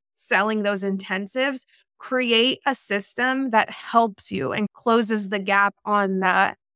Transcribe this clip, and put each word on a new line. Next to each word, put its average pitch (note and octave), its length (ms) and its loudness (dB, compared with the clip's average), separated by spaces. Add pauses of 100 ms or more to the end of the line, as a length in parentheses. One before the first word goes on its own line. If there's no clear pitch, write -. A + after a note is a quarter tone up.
(160)
selling G#3+ 460 0
those G3+ 220 -2
intensives, G3+ 800 -4 (340)
create B3+ 680 2
a C4+ 80 0
system B3+ 760 -2
that G#3+ 200 2
helps - 600 0
you C#3+ 200 -2
and G#3 220 -2
closes A3 540 0
the G3+ 100 -4
gap G3 360 2 (100)
on G3 360 2
that. F#3 380 2 (180)